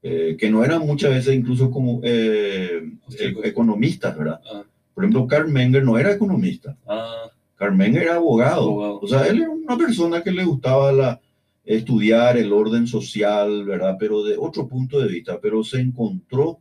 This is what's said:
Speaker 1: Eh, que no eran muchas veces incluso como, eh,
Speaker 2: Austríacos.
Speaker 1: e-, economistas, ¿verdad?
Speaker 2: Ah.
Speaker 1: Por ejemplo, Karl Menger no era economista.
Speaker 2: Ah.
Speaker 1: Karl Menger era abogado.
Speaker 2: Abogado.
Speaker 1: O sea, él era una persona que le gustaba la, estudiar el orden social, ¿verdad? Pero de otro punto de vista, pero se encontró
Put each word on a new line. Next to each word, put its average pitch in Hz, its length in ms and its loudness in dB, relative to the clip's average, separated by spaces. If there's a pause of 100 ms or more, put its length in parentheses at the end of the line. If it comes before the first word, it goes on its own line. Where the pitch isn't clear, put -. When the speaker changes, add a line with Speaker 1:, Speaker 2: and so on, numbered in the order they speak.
Speaker 1:
Eh, 82 320 -2
que 107 120 0
no 110 120 4
eran 160 220 0
muchas 147 260 0
veces 131 240 2
incluso 123 360 2
como, 123 320 -2
eh, 101 880 -2 (160)
Speaker 2:
Austríacos. 104 360 -6
Speaker 1:
e-, 107 40 -2
economistas, 107 680 0
¿verdad? 113 220 -6 (120)
Speaker 2:
Ah. 104 120 -14 (300)
Speaker 1:
Por 92 100 -4
ejemplo, 120 240 4
Karl 151 240 2
Menger 131 320 4
no 113 140 4
era 196 160 2
economista. 175 640 -2 (100)
Speaker 2:
Ah. 113 380 -8 (300)
Speaker 1:
Karl 196 200 0
Menger 120 280 4
era 170 120 0
abogado. 131 540 2
Speaker 2:
Abogado. 104 320 -4
Speaker 1:
O 101 60 -6
sea, 135 200 2
él 226 140 2
era 320 80 -2
una 247 280 -4
persona 170 440 0
que 185 100 -4
le 185 140 -2
gustaba 139 460 2
la, 135 280 2 (460)
estudiar 113 720 2
el 104 160 0
orden 110 320 2
social, 104 800 -2
¿verdad? 95 340 -2
Pero 107 240 -2
de 104 140 -2
otro - 300 -6
punto 131 320 -2
de 120 80 0
vista, 90 340 -6
pero 110 220 -2
se 127 180 -4
encontró 127 800 -2